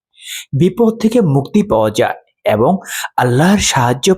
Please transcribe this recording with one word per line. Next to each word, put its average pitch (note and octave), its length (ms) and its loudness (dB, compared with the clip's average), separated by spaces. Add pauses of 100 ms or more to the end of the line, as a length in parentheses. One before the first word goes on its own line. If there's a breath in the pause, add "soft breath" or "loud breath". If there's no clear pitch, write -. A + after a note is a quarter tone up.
(580 loud breath)
বিপদ A3 420 2
থেকে A3+ 200 0
মুক্তি D3 420 0
পাওয়া A2 280 0
যায় G#2+ 240 -2 (300)
এবং B2+ 340 2 (380 loud breath)
আল্লাহর C#3+ 420 2
সাহায্য B2+ 600 0